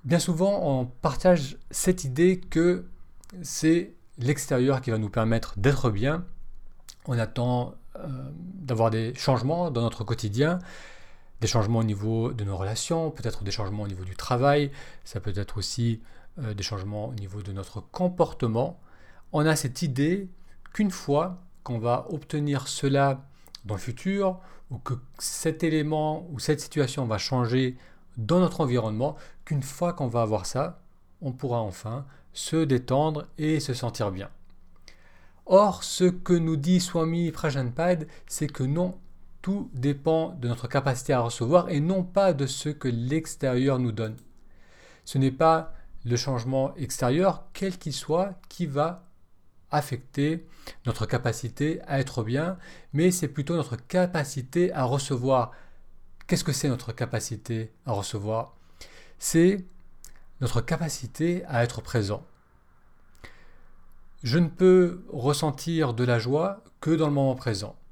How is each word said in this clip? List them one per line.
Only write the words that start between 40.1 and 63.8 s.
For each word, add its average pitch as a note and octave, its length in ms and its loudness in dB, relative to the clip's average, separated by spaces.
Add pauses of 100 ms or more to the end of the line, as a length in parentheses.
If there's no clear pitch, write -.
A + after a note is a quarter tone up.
de C3 180 -6
notre A#2+ 220 -4
capacité C3 420 0
à B2+ 80 4
recevoir B2+ 500 2
et D3 120 0
non F#3 220 0
pas F#3+ 280 2
de C#3 160 0
ce - 220 -6
que D3 180 -6
l'extérieur B2+ 920 0
nous A#2+ 120 0
donne. A2 240 -4 (880)
Ce - 140 -4
n'est C3+ 120 4
pas D#3+ 440 4 (320)
le A#2+ 100 2
changement C3 600 0
extérieur, D3+ 760 0
quel F#3 260 -6
qu'il D3 160 -6
soit, F3+ 540 -2
qui - 180 -4
va D3+ 380 -2 (680)
affecter D3 760 -2 (380)
notre A#2+ 200 -2
capacité B2 800 -2
à C#3 140 0
être C3+ 240 -2
bien, D#3 340 -2 (360)
mais E3 180 6
c'est F3+ 160 0
plutôt D#3 300 -2
notre C3+ 180 -2
capacité F3 960 0
à C3 140 0
recevoir. C3 680 2 (720)
Qu'est-ce - 180 2
que C#3+ 100 0
c'est C#3 160 0
notre A#2+ 220 -4
capacité A2+ 800 -4 (140)
à B2 60 -4
recevoir ? G#2 640 -4 (640)
C'est F#3 440 4 (800)
notre A#2+ 180 2
capacité E3 840 -2
à A#2+ 180 2
être A#2+ 180 -2
présent. G#2 440 -2 (2000)